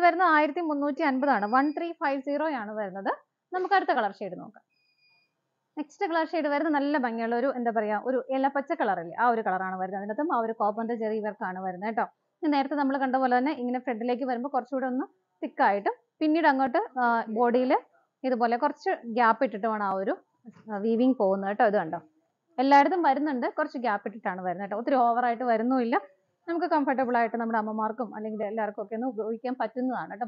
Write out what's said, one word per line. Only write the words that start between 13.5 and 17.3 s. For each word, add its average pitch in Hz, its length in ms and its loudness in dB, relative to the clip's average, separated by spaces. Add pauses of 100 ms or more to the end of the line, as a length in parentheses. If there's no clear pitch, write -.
ഇങ്ങനെ 247 260 -4
ഫ്രണ്ടിലേക്ക് 247 440 -2
വരുമ്പോ 247 240 -4
കുറച്ചുകൂടെ 254 380 -2
ഒന്ന് 277 140 -2 (360)
തിക്ക് 285 240 -2
ആയിട്ടും 202 260 0 (280)
പിന്നീട് 311 280 4
അങ്ങോട്ട്, 269 300 2 (220)
ആ, - 20 4 (320)